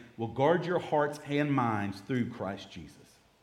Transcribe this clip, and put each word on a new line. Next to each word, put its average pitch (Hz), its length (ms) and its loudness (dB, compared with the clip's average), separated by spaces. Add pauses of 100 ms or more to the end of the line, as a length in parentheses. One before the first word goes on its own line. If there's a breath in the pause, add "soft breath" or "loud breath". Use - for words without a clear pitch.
(160 loud breath)
will 117 120 -4
guard 160 360 4
your 170 140 0
hearts 147 500 0
and 143 240 2
minds 107 480 0
through 120 300 -2
Christ 95 400 -8
Jesus." 78 260 -16 (460)